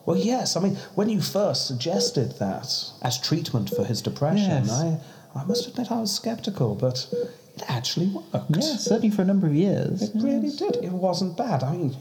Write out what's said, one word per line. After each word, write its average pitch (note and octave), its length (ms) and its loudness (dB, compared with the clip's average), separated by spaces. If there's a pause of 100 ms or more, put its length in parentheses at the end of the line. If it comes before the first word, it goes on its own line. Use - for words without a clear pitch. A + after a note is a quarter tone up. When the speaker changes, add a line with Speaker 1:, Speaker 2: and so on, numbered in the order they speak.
Speaker 1:
Well, E3+ 120 2
yes. A3+ 380 2
I E3+ 60 0
mean, G3 140 2 (200)
when G#3 140 2
you G#3 120 2
first F#3+ 460 0
suggested D#3+ 720 0
that F#2+ 340 -4 (300)
as B2 160 0
treatment C#3 500 0
for - 140 0
his A2 180 -2
depression, D#3+ 640 2
Speaker 2:
Yes. G#2+ 60 0
Speaker 1:
I, D#3+ 260 0 (380)
I C#3 80 -4
must G3 240 0
admit - 240 -4
I A#3 80 -2
was A3 160 -2
sceptical, G3 580 -2
but B2 340 -2 (480)
it - 120 -10
actually D#3 400 0
worked. - 480 -2
Speaker 2:
Yeah, C#4 220 2
certainly A3+ 340 2
for G#3 100 2
a F#3 40 4
number F#3+ 200 4
of D3+ 80 2
years. F3+ 480 2
Speaker 1:
It G#3 140 -4
really C#4 320 2
Speaker 2:
Yes. C#4+ 80 -4
Speaker 1:
did. G4 220 0
It E3+ 160 -4
wasn't F3+ 440 0
bad. F#3+ 240 0
I C3+ 140 0
mean, E3 260 -2